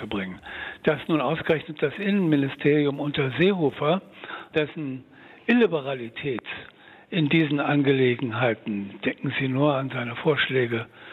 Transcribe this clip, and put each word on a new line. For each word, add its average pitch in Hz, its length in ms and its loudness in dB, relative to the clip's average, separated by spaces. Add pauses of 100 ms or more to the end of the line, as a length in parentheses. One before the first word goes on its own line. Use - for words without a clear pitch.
zu 117 60 -10
bringen. 95 320 -6 (460)
Dass 147 240 2
nun 156 120 2
ausgerechnet 156 600 -2
das 147 160 0
Innenministerium 151 1000 2
unter 147 400 -2
Seehofer, 170 640 2 (540)
dessen 143 500 -4 (420)
Illiberalität 139 960 0 (680)
in 156 180 2
diesen 147 320 4
Angelegenheiten, 123 1300 2 (100)
denken - 340 -4
Sie 135 100 0
nur 139 260 2
an 135 160 -4
seine 120 260 -6
Vorschläge, 127 720 0 (260)